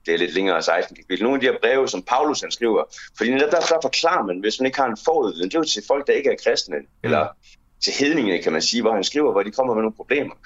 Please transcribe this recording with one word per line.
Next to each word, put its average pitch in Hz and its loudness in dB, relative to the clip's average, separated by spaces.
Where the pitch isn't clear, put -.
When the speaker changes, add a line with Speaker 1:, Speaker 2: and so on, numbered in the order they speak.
Speaker 1:
det 82 0
er 85 2
lidt 82 -2
længere, 90 2
seksten 85 0
kapitler. 92 -4
Nogle 135 2
af 131 -4
de 123 2
her 120 2
breve, 127 2
som 92 -6
Paulus 139 0
han 87 -8
skriver, 113 2
fordi 113 0
netop 139 2
der, 170 2
der 160 2
forklarer 160 0
man, 92 -4
hvis 107 -2
man 131 2
ikke 131 -2
har 131 2
en 110 -2
forudviden, 101 0
det 135 -4
er 165 0
jo 160 0
til 107 -4
folk, 139 0
der 117 4
ikke 135 2
er 104 0
kristne, 104 0
Speaker 2:
Mm. 71 -10
Speaker 1:
eller 76 2
til - -2
hedningene, 135 0
kan 90 0
man 80 0
sige, 113 0
hvor 110 2
han 95 0
skriver, 143 0
hvor 98 2
de 107 -8
kommer 127 0
med 110 0
nogle 110 -2
problemer. - -4